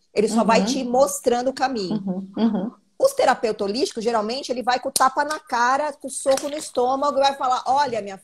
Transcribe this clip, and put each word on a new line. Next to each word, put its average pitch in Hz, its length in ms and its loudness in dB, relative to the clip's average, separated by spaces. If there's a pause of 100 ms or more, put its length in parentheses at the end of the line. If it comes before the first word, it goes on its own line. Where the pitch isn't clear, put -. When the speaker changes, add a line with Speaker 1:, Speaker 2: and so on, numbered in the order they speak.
(120)
Speaker 1:
Ele 208 160 2
só 220 160 2
vai 214 160 6
Speaker 2:
Uhum. 190 60 2
Speaker 1:
te 254 180 -2
mostrando 247 680 2
o 254 40 -2
caminho. 226 520 -2
Speaker 2:
Uhum, 190 300 -6
uhum. 214 340 0 (260)
Speaker 1:
Os 539 180 2
terapeutas 220 520 0
holísticos, 226 380 -4
geralmente, 226 480 -2
ele 247 100 -6
vai 247 160 0
com 269 120 -8
o - 20 -6
tapa 277 320 2
na 302 160 -6
cara, 269 540 0
com 294 120 -14
o 262 40 -12
soco 269 380 -2
no 285 80 -8
estômago 269 600 -2
e 277 40 4
vai 277 120 4
falar, 254 320 -2
"Olha, 254 340 0
minha 196 240 -10